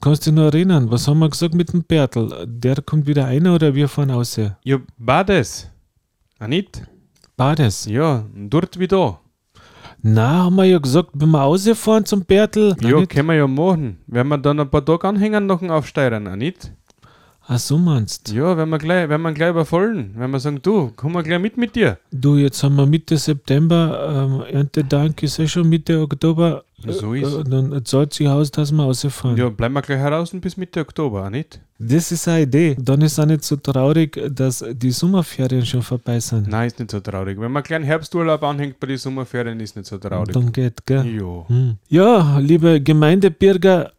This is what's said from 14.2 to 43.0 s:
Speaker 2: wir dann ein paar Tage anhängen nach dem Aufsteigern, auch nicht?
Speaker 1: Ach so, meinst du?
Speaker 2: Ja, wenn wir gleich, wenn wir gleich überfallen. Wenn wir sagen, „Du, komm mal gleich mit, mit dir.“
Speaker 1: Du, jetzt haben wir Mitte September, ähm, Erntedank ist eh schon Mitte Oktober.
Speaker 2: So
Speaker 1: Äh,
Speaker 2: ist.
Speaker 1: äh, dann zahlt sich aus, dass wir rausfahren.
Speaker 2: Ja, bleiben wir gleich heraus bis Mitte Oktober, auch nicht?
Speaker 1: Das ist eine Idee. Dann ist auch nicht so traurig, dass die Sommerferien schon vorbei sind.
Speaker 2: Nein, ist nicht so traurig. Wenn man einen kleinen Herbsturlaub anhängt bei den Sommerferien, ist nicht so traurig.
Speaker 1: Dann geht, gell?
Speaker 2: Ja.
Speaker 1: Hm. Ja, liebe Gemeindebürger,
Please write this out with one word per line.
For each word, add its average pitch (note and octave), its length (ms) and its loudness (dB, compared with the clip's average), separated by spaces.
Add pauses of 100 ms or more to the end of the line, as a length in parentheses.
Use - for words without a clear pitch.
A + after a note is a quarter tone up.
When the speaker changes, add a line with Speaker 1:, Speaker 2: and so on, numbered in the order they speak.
Speaker 2:
wir D3 100 0
dann C#3+ 220 0
ein C#3+ 100 -2
paar C#3+ 160 0
Tage E3 220 0
anhängen G#3 400 0
nach F#3+ 120 0
dem F3 120 -6
Aufsteigern, B2 560 -2
auch F#2 80 -8
nicht? C3+ 360 -8 (800)
Speaker 1:
Ach B2 100 -2
so, C#3+ 180 -2
meinst D3+ 520 0
du? G#2 60 -6
Speaker 2:
Ja, D#3+ 220 0
wenn D#3+ 120 -2
wir D#3+ 80 -2
gleich, E3 300 0
wenn D3 140 -2
wir E3 100 -4
gleich D#3+ 200 0
überfallen. E3 680 -2
Wenn B2+ 140 -4
wir C3+ 80 -2
sagen, C#3+ 220 -4
„Du, F3+ 360 0
komm D3+ 160 -4
mal F3 100 -2
gleich F3 160 -2
mit, G#3+ 160 -4
mit A#3+ 220 -4
dir.“ C#3+ 200 2 (140)
Speaker 1:
Du, C#3+ 240 2
jetzt C#3+ 260 0
haben C#3 140 2
wir C#3 100 4
Mitte D#3+ 320 2
September, D3+ 1120 0 (240)
ähm, - 20 -12
Erntedank C#3+ 720 0
ist D3 160 -4
eh D#3+ 80 0
schon E3 220 0
Mitte D#3+ 320 0
Oktober. D#3+ 600 0 (220)
Speaker 2:
So A2+ 300 -4
Speaker 1:
Äh, C#3 60 -4
Speaker 2:
ist. C#3+ 120 -2
Speaker 1:
äh, D3+ 120 -6
dann C3 400 -2
zahlt C#3+ 280 0
sich D3+ 140 0
aus, C#3+ 240 2
dass D3 220 -2
wir D3+ 100 2
rausfahren. C3 540 -2
Speaker 2:
Ja, B2 120 0
bleiben A2+ 240 -4
wir C#3 80 -4
gleich C#3 160 -4
heraus D3+ 360 -2
bis F#3 240 -10
Mitte F3+ 240 -6
Oktober, A2+ 440 -4
auch G2 40 -8
nicht? C3 300 -10 (200)
Speaker 1:
Das C3 320 0
ist E3+ 160 -4
eine E3 160 2
Idee. C#3+ 360 2
Dann C3+ 220 2
ist D3+ 160 2
auch D3+ 80 2
nicht D3+ 200 0
so D3 100 -2
traurig, C#3+ 640 0 (100)
dass C3 340 -2 (100)
die B2 180 -2
Sommerferien C3 720 0
schon A#2+ 160 -2
vorbei A#2+ 380 -4
sind. G#2+ 300 -2
Speaker 2:
Nein, A2 180 -2
ist A#2 120 -8
nicht A2+ 120 -10
so G#2 80 -6
traurig. F#2+ 400 -8
Wenn A#2 120 -6
man C#3+ 100 -4
einen - 20 -6
kleinen D#3+ 220 -6
Herbsturlaub D#3 580 -2
anhängt C#3+ 360 -6
bei C#3 80 -10
den C3+ 100 -6
Sommerferien, B2 640 -8
ist G#2+ 140 -14
nicht G2+ 120 -14
so G2+ 100 -12
traurig. G2 360 -6
Speaker 1:
Dann B2 180 0
geht, B2 340 -4
gell? C3+ 220 0
Speaker 2:
Ja. F2+ 400 -8
Speaker 1:
Hm. A#2+ 300 0 (100)
Ja, F3 520 4
liebe D#3+ 420 4
Gemeindebürger, F3+ 1160 4